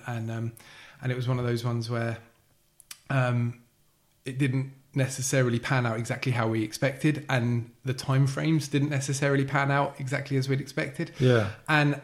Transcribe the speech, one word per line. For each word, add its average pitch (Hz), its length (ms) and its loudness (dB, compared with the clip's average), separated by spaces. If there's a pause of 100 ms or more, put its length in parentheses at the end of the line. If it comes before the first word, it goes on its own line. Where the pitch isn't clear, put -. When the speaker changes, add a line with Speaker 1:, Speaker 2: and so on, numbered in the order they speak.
Speaker 1:
and, 117 240 -6
um, 113 220 -6 (500)
and 127 120 -2
it - 20 -2
was 123 140 -4
one 123 100 0
of 123 60 -2
those 120 180 0
ones 120 260 -2
where, 117 280 -2 (920)
um, 120 500 0 (680)
it 131 120 -8
didn't 135 340 0 (240)
necessarily 127 640 2
pan 127 260 0
out 113 120 0
exactly 120 340 -2
how 117 160 0
we 110 160 0
expected, 135 640 -2
and 120 420 0 (140)
the 127 100 -4
timeframes 139 760 2
didn't 147 200 2
necessarily 139 540 0
pan 139 280 0
out 143 280 2
exactly 135 380 -4
as 127 100 0
we'd 135 140 0
expected. 156 580 -6
Speaker 2:
Yeah. 120 300 6 (180)
Speaker 1:
And, 147 360 2